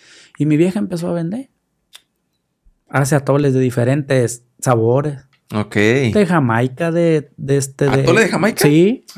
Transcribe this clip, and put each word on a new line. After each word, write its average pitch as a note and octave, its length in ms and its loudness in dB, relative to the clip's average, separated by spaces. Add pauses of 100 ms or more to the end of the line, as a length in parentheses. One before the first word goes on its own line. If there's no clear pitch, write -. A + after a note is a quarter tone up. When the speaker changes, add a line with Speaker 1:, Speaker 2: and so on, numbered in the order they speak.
(380)
Speaker 1:
Y D3 80 -2
mi D3+ 120 0
vieja F#3 220 0
empezó F3+ 300 -6
a F3 40 -4
vender. F3 360 -8 (1400)
Hace C#3 260 0
atoles C#3 380 0
de C3 60 0
diferentes B2+ 840 -2 (160)
sabores. C3 600 0 (340)
Speaker 2:
Ok. G#2 220 -6
Speaker 1:
De A#2+ 520 2
Jamaica, C3 640 0
de, D#3+ 460 0
de C#3 200 -2
este, C#3 320 -4
de C3+ 120 0
Speaker 2:
¿Atole F3 200 4
de G3+ 80 2
Jamaica? G3+ 340 -2
Speaker 1:
Sí. E3+ 420 2 (120)